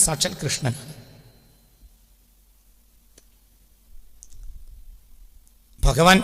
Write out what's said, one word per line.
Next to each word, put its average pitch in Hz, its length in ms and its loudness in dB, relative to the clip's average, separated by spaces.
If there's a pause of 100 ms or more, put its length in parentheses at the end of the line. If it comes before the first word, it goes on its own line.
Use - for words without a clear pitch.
സാക്ഷാൽ 156 360 -2
കൃഷ്ണൻ. 139 340 -4 (4000)
ഭഗവാൻ 170 400 6